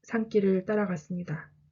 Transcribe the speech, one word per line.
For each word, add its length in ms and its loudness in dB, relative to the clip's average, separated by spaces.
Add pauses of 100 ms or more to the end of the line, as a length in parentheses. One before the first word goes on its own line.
산길을 640 2
따라갔습니다. 840 -4 (220)